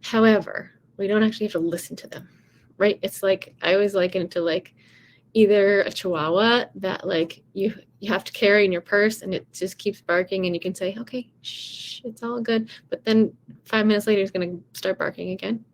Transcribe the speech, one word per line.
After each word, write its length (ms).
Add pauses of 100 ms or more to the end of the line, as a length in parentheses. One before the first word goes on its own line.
However, 680 (260)
we 100
don't 160
actually 240
have 60
to 60
listen 380
to 100
them, 220 (480)
right? 240
It's 220
like, 380
I 120
always 220
liken 280
it 80
to, 100
like, 320 (600)
either 480
a 100
chihuahua 760 (100)
that, 320
like, 360 (100)
you, 200 (260)
you 120
have 120
to 80
carry 340
in 60
your 100
purse 400
and 120
it 180
just 260
keeps 240
barking 440
and 100
you 40
can 140
say, 260
Okay, 300 (120)
shh, 640
it's 200
all 180
good. 280 (200)
But 160
then 280 (320)
five 200
minutes 220
later, 140
he's 100
gonna 260 (160)
start 240
barking 340
again. 320 (100)